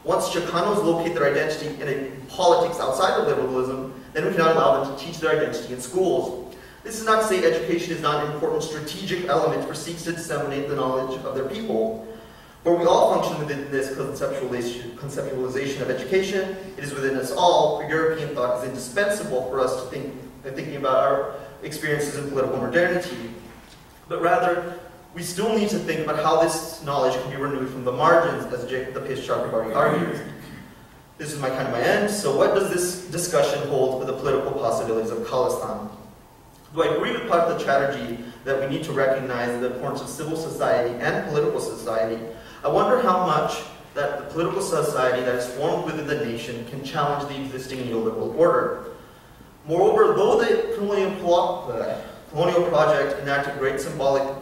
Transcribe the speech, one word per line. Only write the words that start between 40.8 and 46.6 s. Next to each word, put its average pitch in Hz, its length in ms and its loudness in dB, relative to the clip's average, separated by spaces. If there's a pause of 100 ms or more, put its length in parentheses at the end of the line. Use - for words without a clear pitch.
and 160 280 -2
political 147 320 2
society? 113 600 -2 (400)
I 117 60 0
wonder 202 320 4
how 175 260 2
much - 360 0 (320)
that 143 240 -2
the - 80 -10
political 185 340 -2
society 135 640 2
that 123 100 2
is 123 120 -2
formed 156 400 -2
within 156 200 -4
the 147 180 -2
nation 117 420 -6